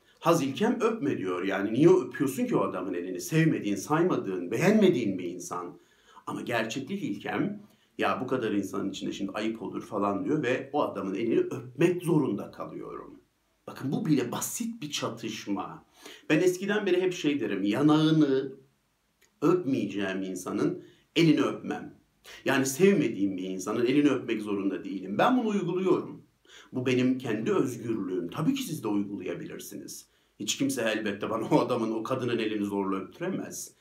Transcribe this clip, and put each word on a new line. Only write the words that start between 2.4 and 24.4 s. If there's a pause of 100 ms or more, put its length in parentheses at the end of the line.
ki
o
adamın
elini?
Sevmediğin,
saymadığın,
beğenmediğin
bir
insan. (480)
Ama
gerçeklik
ilkem, (360)
"Ya
bu
kadar
insanın
içinde
şimdi
ayıp
olur"
falan
diyor
ve
o
adamın
elini
öpmek
zorunda
kalıyorum. (460)
Bakın
bu
bile
basit
bir
çatışma. (440)
Ben
eskiden
beri
hep
şey
derim,
"Yanağını (840)
öpmeyeceğim
insanın (320)
elini
öpmem." (480)
Yani
sevmediğim
bir
insanın
elini
öpmek